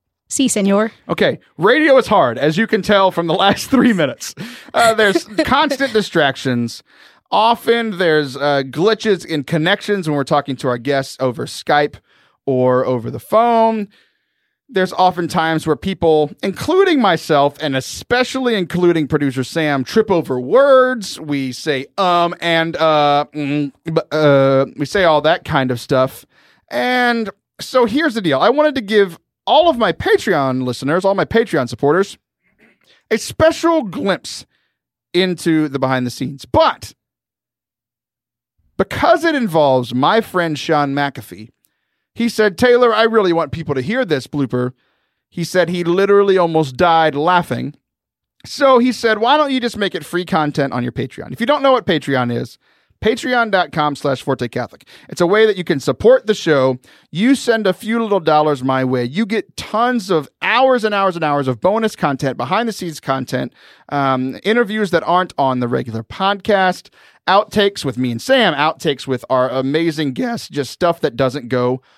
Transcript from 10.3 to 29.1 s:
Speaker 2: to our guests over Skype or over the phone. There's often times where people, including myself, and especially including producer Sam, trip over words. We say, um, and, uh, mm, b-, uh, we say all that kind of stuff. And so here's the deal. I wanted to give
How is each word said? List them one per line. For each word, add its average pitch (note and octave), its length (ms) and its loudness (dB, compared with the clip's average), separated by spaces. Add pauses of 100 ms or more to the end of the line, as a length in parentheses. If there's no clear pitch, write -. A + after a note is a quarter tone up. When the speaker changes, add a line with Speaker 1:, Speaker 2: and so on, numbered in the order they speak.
Speaker 2:
to C#3+ 100 -4
our B2 120 -2
guests C3+ 400 -4
over B2+ 260 -4
Skype - 500 -2 (500)
or B2+ 400 2
over A#2+ 260 -4
the - 80 -10
phone. A3+ 680 2 (840)
There's F#3 200 0
often F3+ 340 2
times D#3+ 400 -2
where D#3 80 2
people, D#3+ 560 0 (100)
including D#4+ 600 2
myself, E3 600 2
and D3 140 -2
especially B3 800 -2
including F3 500 0
producer C3+ 380 -2
Sam, C#3+ 400 -2
trip A3 260 0
over D3 300 -2
words. B3+ 800 2
We C#3+ 320 -4
say, C3+ 360 -4 (100)
um, F3 420 2
and, E3 380 0
uh, D3 560 2
mm, D3 400 -4 (100)
b-, D#3+ 180 -2 (120)
uh, C#3 540 4 (100)
we C#3+ 80 -4
say G3 180 0
all D#3 200 4
that E3 200 2
kind C3+ 280 0
of A#2+ 100 -4
stuff. C3 440 -2 (440)
And B3 600 -2 (300)
so B3+ 260 0
here's C4+ 280 0
the A3 80 -4
deal. C#3+ 180 0
I F3 100 4
wanted D4 260 2
to C4 60 -4
give G3 380 0 (260)